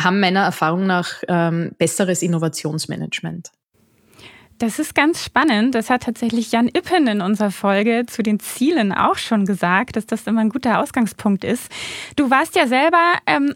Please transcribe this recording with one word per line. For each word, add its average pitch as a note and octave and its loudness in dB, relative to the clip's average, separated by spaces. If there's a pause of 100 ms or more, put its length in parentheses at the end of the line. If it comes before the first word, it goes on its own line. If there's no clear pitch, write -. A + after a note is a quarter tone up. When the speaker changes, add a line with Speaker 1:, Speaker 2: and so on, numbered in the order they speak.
Speaker 1:
haben F#3 2
meiner G3 2
Erfahrung F3 0
nach, F3+ -2
ähm, E3+ 0
besseres F3 0
Innovationsmanagement. D#3+ -4 (1080)
Speaker 2:
Das A3+ -2
ist - -6
ganz D#4 0
spannend. B3+ 2
Das A3+ -2
hat B3 0
tatsächlich A#3 -4
Jan A#3 2
Ippen F4 0
in G#3 0
unserer G3+ 0
Folge G#3+ 0
zu - -4
den G#3+ 0
Zielen B3 0
auch D#4+ 2
schon G#3 0
gesagt, F#3+ 0
dass G#3+ -4
das - -6
immer A3 0
ein A3 2
guter A3 0
Ausgangspunkt G#3+ -2
ist. - -4 (480)
Du C#4 2
warst C#4 2
ja D#4 4
selber, E4 4 (160)
ähm, C#4+ 2